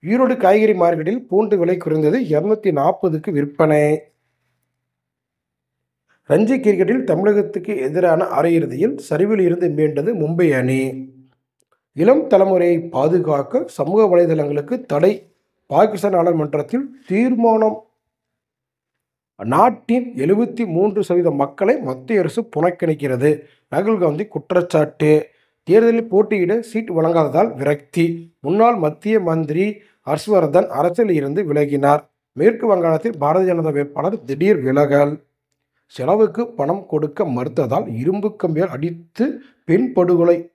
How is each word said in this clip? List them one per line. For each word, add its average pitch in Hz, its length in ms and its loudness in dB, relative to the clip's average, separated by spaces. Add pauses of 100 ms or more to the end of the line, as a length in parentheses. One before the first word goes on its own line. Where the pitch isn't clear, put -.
ஈரோடு 233 400 2
காய்கறி 208 380 4
மார்க்கெட்டில் 170 480 -2
பூண்டு 208 320 2
விலை 175 160 2
குறைந்தது. 156 420 0 (140)
இருநூத்தி 202 460 0
நாற்பதுக்கு 160 580 -2
விற்பனை. 151 440 2 (2500)
ரஞ்சி 214 360 2
கிரிக்கெட்டில் 185 440 0
தமிழகத்துக்கு 196 680 -2 (120)
எதிரான 165 400 0 (120)
அரையிறுதியில் 160 560 0 (120)
சரிவில் 190 400 0
இருந்து 175 220 0 (100)
மீண்டது 151 420 0
மும்பை 165 260 0 (120)
அணி. 131 220 -2 (1200)
இளம் 269 300 4
தலைமுறையை 185 440 4 (160)
பாதுகாக்க 156 720 0 (160)
சமூக 196 320 2
வலைதளங்களுக்கு 156 680 0 (160)
தடை. 165 200 4 (600)
பாகிஸ்தான் 196 440 2
நாடாளுமன்றத்தில் 165 680 -2 (220)
தீர்மானம். 220 680 2 (1600)
நாட்டின் 220 680 0 (180)
எழுபத்தி 226 400 -2 (100)
மூன்று 196 320 0
சதவீத 175 240 0 (100)
மக்களை 190 340 0 (140)
மத்திய 156 360 -2
அரசு 165 180 -4 (120)
புறக்கணிக்கிறது. 151 760 0 (440)
ராகுல் 196 300 0
காந்தி 156 200 -2 (100)
குற்றச்சாட்டு. 156 760 -2 (580)
தேர்தலில் 226 440 4
போட்டியிட 202 420 0 (160)
சீட் 220 280 -6
வழங்காததால் 165 520 2 (100)
விரக்தி. 147 460 -2 (400)
முன்னாள் 220 380 2
மத்திய 151 320 -2 (140)
மந்திரி 160 360 -2 (420)
ஹர்ஷ்வர்தன் 165 720 2
அரசியலில் 175 420 0
இருந்து 143 300 -4
விலகினார். 147 540 2 (360)
மேற்கு 220 320 2
வங்காளத்தில் 170 520 0
பாரதிய 180 260 2
ஜனதா 165 300 -2
வேட்பாளர் 143 380 -4 (120)
திடீர் 156 380 0
விலகல். 143 460 2 (840)
செலவுக்கு 208 500 0 (160)
பணம் 170 220 -2 (100)
கொடுக்க 151 420 -2
மறுத்ததால் 127 540 -4 (140)
இரும்பு 196 280 -2 (120)
கம்பியால் 170 340 -2
அடித்து 170 500 -6 (380)
பெண் 214 320 2
படுகொலை. 175 420 2 (160)